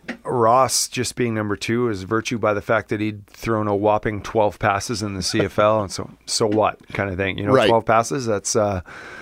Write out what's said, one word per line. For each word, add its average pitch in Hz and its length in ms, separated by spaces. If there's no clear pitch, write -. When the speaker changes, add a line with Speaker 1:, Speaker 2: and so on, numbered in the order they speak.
Speaker 1:
Ross 123 640
just - 280
being 120 180
number 104 220
two 120 320
is 98 140
virtue 113 360
by 107 160
the 101 80
fact 110 280
that 110 100
he'd 107 260
thrown 110 400
a 104 80
whopping 104 480
twelve 104 360
passes 101 440
in 104 120
the 95 80
C 107 180
F 98 180
L, 107 240
and 92 80
so, - 200
so - 200
what 104 460
kind 101 180
of 90 60
thing, 95 220
you 101 80
know, 104 60
Speaker 2:
Right. 120 160
Speaker 1:
twelve 113 180
passes, 117 400
that's, 104 300
uh, 101 240